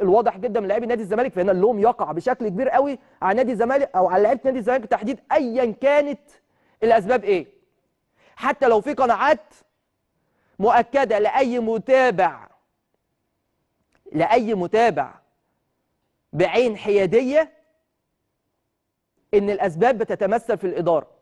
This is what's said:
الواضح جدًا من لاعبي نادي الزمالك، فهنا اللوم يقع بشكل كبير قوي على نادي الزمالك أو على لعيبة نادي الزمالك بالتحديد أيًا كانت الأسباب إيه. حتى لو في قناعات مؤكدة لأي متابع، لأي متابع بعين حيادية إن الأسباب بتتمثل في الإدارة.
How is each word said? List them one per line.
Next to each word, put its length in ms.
الواضح 360
جدًا 220
من 80
لاعبي 180
نادي 160
الزمالك، 300
فهنا 200
اللوم 260
يقع 340
بشكل 360
كبير 200
قوي 300
على 140
نادي 160
الزمالك 440
أو 120
على 140
لعيبة 220
نادي 140
الزمالك 220
بالتحديد 400
أيًا 480
كانت 400
الأسباب 420
إيه. 220
حتى 320
لو 120
في 120
قناعات 640
مؤكدة 600
لأي 400
متابع، 880
لأي 420
متابع 600
بعين 440
حيادية 760
إن 160
الأسباب 480
بتتمثل 600
في 80
الإدارة. 400